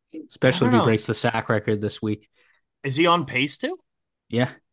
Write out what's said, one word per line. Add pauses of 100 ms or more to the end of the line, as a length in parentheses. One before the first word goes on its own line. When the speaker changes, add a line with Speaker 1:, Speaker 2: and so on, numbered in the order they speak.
(300)
Speaker 1:
Especially
Speaker 2:
I
don't
Speaker 1:
if
he
Speaker 2:
know.
Speaker 1:
breaks
the
sack
record
this
week. (540)
Speaker 2:
Is
he
on
pace
to? (540)
Speaker 1:
Yeah. (220)